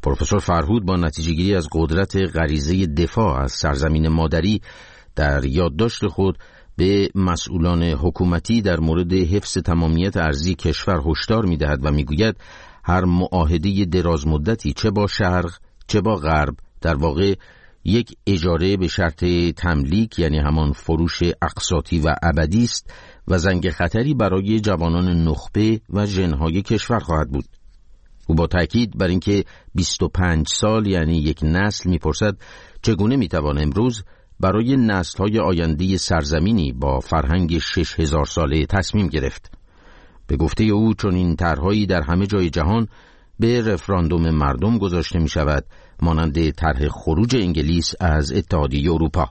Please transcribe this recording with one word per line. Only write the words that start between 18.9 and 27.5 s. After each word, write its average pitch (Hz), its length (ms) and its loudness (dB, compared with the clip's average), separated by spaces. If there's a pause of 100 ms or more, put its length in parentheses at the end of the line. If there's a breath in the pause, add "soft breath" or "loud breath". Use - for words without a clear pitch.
تملیک، 85 640 0
یعنی 78 200 0
همان 73 340 2
فروش 82 460 -2 (240)
اقساطی 80 580 -2
و 76 220 2
ابدی 82 420 2
است - 300 -6 (340 loud breath)
و 92 100 2
زنگ 90 320 0
خطری 110 440 -2
برای 101 460 0
جوانان 87 640 2
نخبه 107 560 0 (100)
و 101 160 0
ژن‌های 87 560 0
کشور 113 360 0
خواهد 76 320 -2
بود. 67 140 -4 (800)